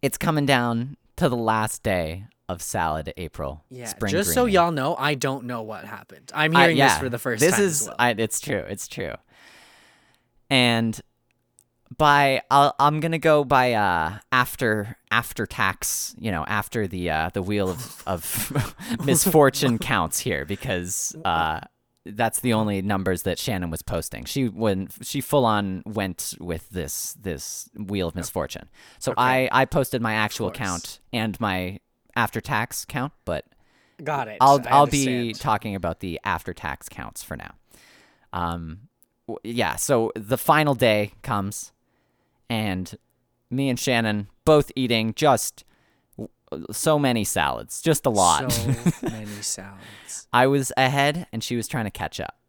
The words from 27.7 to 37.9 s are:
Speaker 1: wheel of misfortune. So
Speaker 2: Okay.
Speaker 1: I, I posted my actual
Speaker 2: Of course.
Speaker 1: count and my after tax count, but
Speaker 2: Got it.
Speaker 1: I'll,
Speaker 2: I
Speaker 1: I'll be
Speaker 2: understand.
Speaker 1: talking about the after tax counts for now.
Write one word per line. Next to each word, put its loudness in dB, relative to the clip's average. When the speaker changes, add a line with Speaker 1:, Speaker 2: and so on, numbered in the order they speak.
Speaker 1:
wheel -4
of -6
misfortune. -6
So -2
Speaker 2:
Okay. 2
Speaker 1:
I, 4
I 4
posted 0
my 0
actual 0
Speaker 2:
Of -4
course. -12
Speaker 1:
count -6
and -4
my -2
after -2
tax -4
count, -6
but -4
Speaker 2:
Got -2
it. -14
Speaker 1:
I'll, 8
Speaker 2:
I -6
Speaker 1:
I'll 8
be 2
Speaker 2:
understand. -2
Speaker 1:
talking -2
about -4
the -6
after -4
tax -10
counts -14
for -10
now. -16